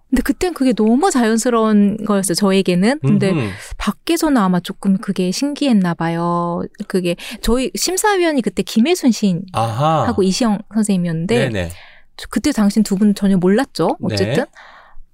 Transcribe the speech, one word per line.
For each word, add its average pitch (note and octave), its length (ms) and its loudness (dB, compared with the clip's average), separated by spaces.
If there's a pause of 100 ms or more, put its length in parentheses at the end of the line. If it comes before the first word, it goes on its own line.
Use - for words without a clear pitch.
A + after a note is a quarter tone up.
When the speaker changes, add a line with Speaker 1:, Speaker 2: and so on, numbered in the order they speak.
Speaker 1:
근데 B3 120 2
그땐 E4+ 320 -2
그게 C4 200 0
너무 A#3 360 2
자연스러운 A3 960 2
거였어요, F#3+ 300 0
저에게는. F#3+ 640 2
근데 G3+ 320 2
Speaker 2:
음흠. B2+ 180 -2 (280)
Speaker 1:
밖에서는 D#4 600 -2
아마 F#3 200 2
조금 F#3+ 380 -2
그게 F#3 340 -2
신기했나 A#3+ 640 0
봐요. E3+ 680 -2 (260)
그게 F3 280 -2 (260)
저희 B3 320 0
심사위원이 F4 720 0
그때 - 180 -4
김혜순 C4+ 500 2
시인하고 F#3 420 -2
Speaker 2:
아하. C3+ 680 0
Speaker 1:
이시영 F#3+ 380 2 (140)
선생님이었는데, F3+ 760 0
Speaker 2:
네네. F#2 200 -4 (480)
Speaker 1:
저 - 120 -16
그때 C#4+ 220 -2
당신 G#3 320 2
두 G3+ 120 0
분 G3+ 200 2
전혀 G3 220 2
몰랐죠. G3 640 0
Speaker 2:
네. - 120 -4
Speaker 1:
어쨌든 G#2 320 0 (680)